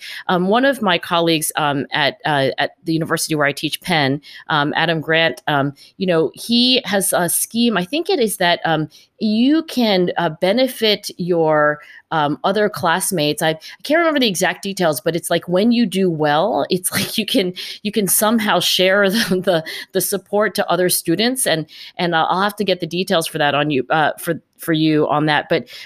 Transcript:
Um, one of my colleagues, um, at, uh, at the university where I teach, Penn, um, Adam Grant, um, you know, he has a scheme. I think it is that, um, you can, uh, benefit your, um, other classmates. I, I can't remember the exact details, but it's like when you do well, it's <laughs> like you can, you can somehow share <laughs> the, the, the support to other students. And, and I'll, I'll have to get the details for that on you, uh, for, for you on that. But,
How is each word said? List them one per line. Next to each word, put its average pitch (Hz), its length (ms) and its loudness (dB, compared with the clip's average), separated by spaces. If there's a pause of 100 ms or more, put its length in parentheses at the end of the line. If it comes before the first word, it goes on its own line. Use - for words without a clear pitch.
(280)
Um, 180 220 2
one 240 160 2
of 277 160 0
my 185 160 2
colleagues, 170 580 0
um, 143 360 0
at, 143 340 0
uh, 135 320 2
at - 140 -2 (120)
the 165 80 -4
university 160 420 -2
where 147 140 2
I 143 60 0
teach, - 260 -6
Penn, 147 420 0 (280)
um, 147 260 0
Adam 165 240 0
Grant, 160 480 0
um, 143 260 0 (220)
you 190 100 -6
know, 165 280 2
he 240 500 2
has 185 300 -2
a 170 160 0
scheme. 233 480 0
I 175 80 -2
think 320 240 -4
it 370 100 2
is 220 180 -2
that, 175 280 2
um, 156 240 0 (300)
you 240 440 2
can, 208 540 0
uh, 170 120 0
benefit 214 880 0
your, 156 640 2 (320)
um, 151 320 0
other 202 260 2
classmates. 165 720 -2
I, 160 80 0
I - 340 -8
can't 302 140 2
remember 320 220 2
the 254 80 4
exact 180 340 -2
details, 180 400 -2
but 165 140 -2
it's 165 160 -6
like 170 160 -2
when 190 240 2
you 233 160 2
do 185 220 0
well, 151 600 0
it's 185 220 -2
<laughs> - 60 -4
like 190 200 -6
you 226 80 -2
can, 185 280 0 (280)
you 208 100 -6
can 202 160 0
somehow 214 520 2
share 190 500 2
<laughs> - 0 -
the, 196 340 0
the, 170 200 2 (300)
the 185 80 0
support 202 540 -2
to 202 140 -2
other 180 200 2
students. 214 580 0
And, 160 180 0 (320)
and 175 180 0
I'll, 160 140 2
I'll 180 140 0
have 208 140 -2
to 220 60 -2
get 180 160 0
the 165 80 -6
details 175 400 0
for 156 120 -6
that 147 160 2
on 147 160 0
you, 131 180 0
uh, 156 300 2
for, 165 220 -4 (160)
for - 160 -4
you 156 340 2
on 151 200 0
that. 147 220 0
But, - 200 -2 (160)